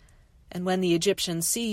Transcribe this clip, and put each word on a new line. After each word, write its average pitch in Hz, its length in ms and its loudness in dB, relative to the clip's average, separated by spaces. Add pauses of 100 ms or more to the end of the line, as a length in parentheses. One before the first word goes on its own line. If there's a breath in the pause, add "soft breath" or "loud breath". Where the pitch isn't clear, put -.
(500 soft breath)
and 180 140 -6
when 185 160 0
the 175 140 4
Egyptians 170 520 0
see 233 260 -2